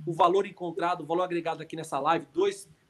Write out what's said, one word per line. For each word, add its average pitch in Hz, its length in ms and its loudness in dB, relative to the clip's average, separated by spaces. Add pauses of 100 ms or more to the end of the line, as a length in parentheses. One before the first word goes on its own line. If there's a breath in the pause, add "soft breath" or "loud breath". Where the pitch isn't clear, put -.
o 165 100 -4
valor 175 340 4
encontrado, 170 540 -4
o 147 40 -10
valor 170 180 2
agregado 165 380 -4
aqui 156 140 -12
nessa 156 240 -4
live. 160 340 2
Dois 196 340 0 (220)